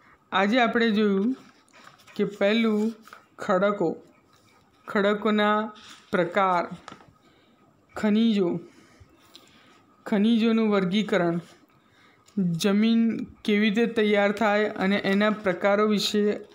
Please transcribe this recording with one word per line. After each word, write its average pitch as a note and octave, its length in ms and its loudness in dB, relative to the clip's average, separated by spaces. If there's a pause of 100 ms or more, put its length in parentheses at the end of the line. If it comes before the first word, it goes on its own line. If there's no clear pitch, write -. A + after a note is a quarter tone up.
(320)
આજે G3+ 280 2
આપણે A#3 320 2
જોયું G#3 440 0 (800)
કે G#3 100 0
પહેલું G#3+ 640 0 (480)
ખડકો, G3 580 0 (880)
ખડકોના G#3 840 0 (400)
પ્રકાર, F3+ 560 0 (1300)
ખનિજો, G#3 640 0 (1500)
ખનિજોનું A3+ 640 2
વર્ગીકરણ, F#3 720 0 (960)
જમીન G#3 800 0
કેવી G#3+ 520 -2
રીતે A3+ 160 0
તૈયાર G#3 460 0
થાય G#3 380 0
અને F#3+ 260 -2
એના G3+ 340 0
પ્રકારો G3+ 580 0
વિશે G#3 460 0 (220)